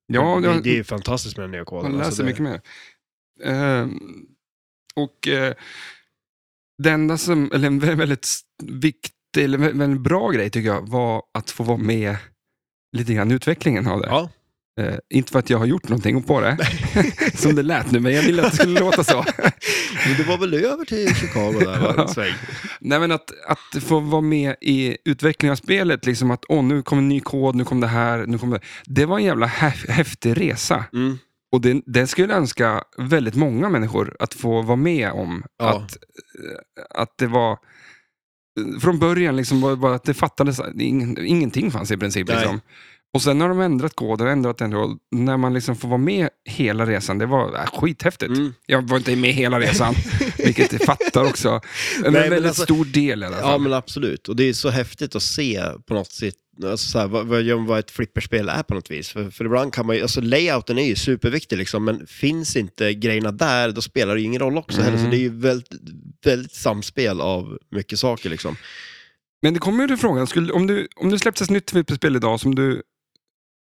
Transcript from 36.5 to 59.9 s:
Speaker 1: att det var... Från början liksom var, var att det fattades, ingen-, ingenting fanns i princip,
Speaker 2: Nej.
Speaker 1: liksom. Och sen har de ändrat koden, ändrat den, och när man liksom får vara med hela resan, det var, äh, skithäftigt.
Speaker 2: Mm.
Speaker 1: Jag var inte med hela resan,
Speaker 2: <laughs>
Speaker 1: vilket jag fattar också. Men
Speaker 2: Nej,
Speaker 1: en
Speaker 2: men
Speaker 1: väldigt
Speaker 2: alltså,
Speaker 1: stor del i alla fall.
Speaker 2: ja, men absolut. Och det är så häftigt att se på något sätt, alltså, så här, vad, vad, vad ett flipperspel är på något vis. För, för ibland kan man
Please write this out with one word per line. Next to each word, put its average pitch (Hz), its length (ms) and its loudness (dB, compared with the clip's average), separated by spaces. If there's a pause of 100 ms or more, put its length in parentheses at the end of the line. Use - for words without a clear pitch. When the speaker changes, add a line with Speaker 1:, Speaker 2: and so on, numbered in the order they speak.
Speaker 1:
att - 160 -6
det 127 80 2
var... 117 320 2 (1200)
Från 165 180 2
början 170 380 2
liksom 131 240 2
var, 135 160 2
var 127 180 2
att 123 100 -6
det 147 100 0
fattades, 139 460 0 (180)
ingen-, 123 480 0
ingenting 160 440 0
fanns 104 200 -4
i 107 60 0
princip, 95 320 -2
Speaker 2:
Nej. 113 80 2
Speaker 1:
liksom. 110 240 0 (540)
Och 135 80 2
sen 143 180 4
har 175 80 4
de 185 120 0
ändrat 156 360 0
koden, 110 320 0
ändrat 127 300 0
den, 107 160 -2
och 107 240 -2 (120)
när 127 260 0
man 127 180 2
liksom 123 220 -2
får 120 120 -8
vara 123 100 2
med 170 300 2 (160)
hela 113 420 0
resan, 101 320 -2
det 110 80 0
var, 123 280 0
äh, - 120 -4 (140)
skithäftigt. - 560 -2
Speaker 2:
Mm. 143 160 -2 (140)
Speaker 1:
Jag 127 220 0
var 127 80 2
inte 127 200 2
med 123 160 4
hela 123 280 2
resan, 117 340 2 (220)
Speaker 2:
<laughs> 262 220 -2
Speaker 1:
vilket 220 340 4
jag - 100 0
fattar - 420 2
också. 131 260 0
Men 113 100 0 (420)
Speaker 2:
Nej, - 40 0
Speaker 1:
en 147 60 4
Speaker 2:
men 151 180 4
Speaker 1:
väldigt 170 180 2
Speaker 2:
alltså, 160 140 -2
Speaker 1:
stor 160 220 2
del 135 380 0
i 92 40 -6
alla 90 100 -6
fall. 131 160 0
Speaker 2:
ja, 143 60 2
men 139 140 0
absolut. 127 560 -4
Och 117 80 -4
det 127 80 4
är 131 80 2
så - 180 -2
häftigt 120 460 -4
att 104 60 -2
se 120 400 -2 (240)
på 117 80 -4
något 98 180 -4
sätt, 101 220 -6 (300)
alltså, 98 260 -4
så 120 80 -2
här, 104 80 0
vad, 107 200 -2
vad, 117 180 0 (220)
vad 110 120 0
ett 107 120 -6
flipperspel 110 580 -4
är 76 140 -4
på - 120 -4
något 92 160 -8
vis. 76 180 -10
För, 101 220 -8
för - 140 -8
ibland 123 280 0
kan 117 140 -4
man 113 100 0